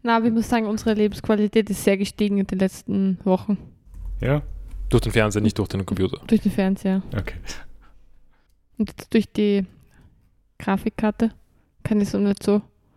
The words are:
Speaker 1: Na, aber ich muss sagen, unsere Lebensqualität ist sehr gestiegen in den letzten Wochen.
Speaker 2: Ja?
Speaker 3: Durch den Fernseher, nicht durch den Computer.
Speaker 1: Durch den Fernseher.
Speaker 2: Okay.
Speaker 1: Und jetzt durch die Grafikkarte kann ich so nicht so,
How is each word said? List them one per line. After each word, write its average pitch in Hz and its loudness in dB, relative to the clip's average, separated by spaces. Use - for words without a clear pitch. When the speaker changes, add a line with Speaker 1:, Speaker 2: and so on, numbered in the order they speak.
Speaker 1:
Na, 233 2
aber 226 2
ich 226 2
muss 226 0
sagen, 226 2
unsere 214 0
Lebensqualität 208 2
ist 196 -4
sehr 196 4
gestiegen 202 0
in 196 0
den 185 -4
letzten 190 0
Wochen. 185 0
Speaker 2:
Ja? 143 2
Speaker 3:
Durch 117 4
den 110 -2
Fernseher, 107 2
nicht 110 0
durch 101 0
den 98 -4
Computer. 95 -2
Speaker 1:
Durch 220 4
den 196 0
Fernseher. 190 0
Speaker 2:
Okay. - -6
Speaker 1:
Und 208 -2
jetzt - -18
durch 226 2
die 202 0
Grafikkarte 214 0
kann 214 2
ich 202 0
so 196 -2
nicht 202 0
so, 208 4